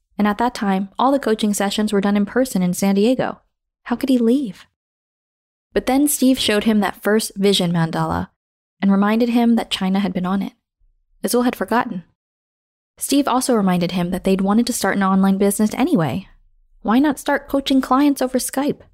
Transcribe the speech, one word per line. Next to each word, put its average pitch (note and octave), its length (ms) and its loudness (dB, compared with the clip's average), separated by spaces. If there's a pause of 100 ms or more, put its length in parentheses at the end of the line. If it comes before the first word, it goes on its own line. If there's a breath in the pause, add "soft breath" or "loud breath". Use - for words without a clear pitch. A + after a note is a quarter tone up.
(180)
and G#3 100 2
at G3+ 120 -2
that A#3+ 140 0
time, G3 440 -2
all B3+ 140 2
the C#4 80 2
coaching A3 340 0
sessions G3+ 400 -2
were G3+ 80 2
done G#3 160 2
in G3+ 80 0
person A#3+ 360 -2
in F3+ 120 0
San G3 220 0
Diego. G#3+ 460 0 (420)
How - 120 -6
could B3+ 140 -4
he C4 80 4
leave? A#3+ 480 0 (1040)
But G#3 140 -2
then C#4 220 2
Steve C4 320 2
showed G#3 240 0
him G#3+ 160 2
that - 220 -2
first G#3+ 340 0
vision F#3+ 360 2
mandala E3 580 -2 (520)
and G3 100 2
reminded G#3+ 380 2
him A#3 260 4
that - 140 -2
China F#3+ 300 -2
had G3 120 -2
been F#3 140 -4
on G3 160 -2
it. - 120 -8 (680)
Azul A#3+ 200 0
had A#3+ 120 0
forgotten. G3+ 480 -4 (920)
Steve C#4 300 -2
also B3+ 260 0
reminded F3+ 380 0
him F3 180 -2
that F3+ 140 -6
they'd F#3+ 180 0
wanted G#3 260 2
to B3 60 -4
start - 220 -2
an G3+ 80 0
online F#3+ 340 2
business G3+ 360 0
anyway. F#3+ 540 -2 (540)
Why A3+ 160 0
not - 220 2
start C#4 280 -4
coaching C#4 340 0
clients C#4 400 2
over B3+ 180 -2
Skype? - 420 -4 (120)